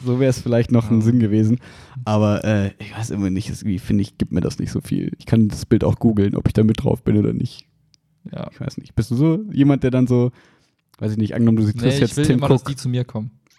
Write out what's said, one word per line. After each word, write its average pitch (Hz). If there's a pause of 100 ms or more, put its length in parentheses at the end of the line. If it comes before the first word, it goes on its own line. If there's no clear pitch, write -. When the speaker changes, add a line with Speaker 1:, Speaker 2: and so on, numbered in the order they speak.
Speaker 1:
so 123
wär's 131
vielleicht 117
noch 113
ein 113
Speaker 2:
Ja. 107
Speaker 1:
Sinn 120
gewesen. 110 (460)
Aber, 107
äh, 101
ich 101
weiß 110
immer 98
nicht, -
irgendwie 90
finde 104
ich, -
gibt -
mir -
das -
nicht -
so -
viel. -
Ich -
kann 113
das -
Bild 107
auch 101
googeln, 104
ob -
ich -
da 117
mit 110
drauf 117
bin 107
oder 107
nicht. 127 (680)
Speaker 2:
Ja. -
Speaker 1:
Ich -
weiß -
nicht. -
Bist 110
du 117
so 160 (120)
jemand, 139
der 131
dann 127
so, 123 (680)
weiß 110
ich 107
nicht, 110
angenommen, 113
du 110
Speaker 2:
Nee, 107
Speaker 1:
triffst 127
Speaker 2:
ich 143
Speaker 1:
jetzt 120
Speaker 2:
will 147
Speaker 1:
Tim 127
Speaker 2:
immer, 139
Speaker 1:
Cook. 139
Speaker 2:
dass -
die 139
zu 131
mir 123
kommen. 117 (280)